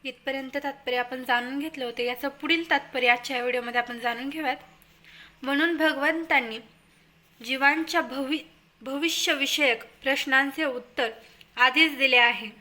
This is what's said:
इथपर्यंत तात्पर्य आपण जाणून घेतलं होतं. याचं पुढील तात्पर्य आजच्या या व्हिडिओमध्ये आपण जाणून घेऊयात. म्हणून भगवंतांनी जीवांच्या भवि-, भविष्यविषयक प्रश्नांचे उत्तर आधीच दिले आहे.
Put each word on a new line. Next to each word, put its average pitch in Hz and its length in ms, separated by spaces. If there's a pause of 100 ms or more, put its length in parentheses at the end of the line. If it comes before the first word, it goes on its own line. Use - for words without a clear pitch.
इथपर्यंत 269 520
तात्पर्य 269 420
आपण 254 260
जाणून 247 340
घेतलं 294 260
होतं. 240 180
याचं 247 280
पुढील 330 400
तात्पर्य 254 380
आजच्या 240 280
या 247 60
व्हिडिओमध्ये 247 380
आपण 240 180
जाणून 240 300
घेऊयात. 285 280 (840)
म्हणून 302 340
भगवंतांनी 294 840 (840)
जीवांच्या 285 600
भवि-, 277 420 (400)
भविष्यविषयक 277 1040 (180)
प्रश्नांचे 277 600
उत्तर 247 460 (460)
आधीच 277 420
दिले 262 200
आहे. 220 320 (100)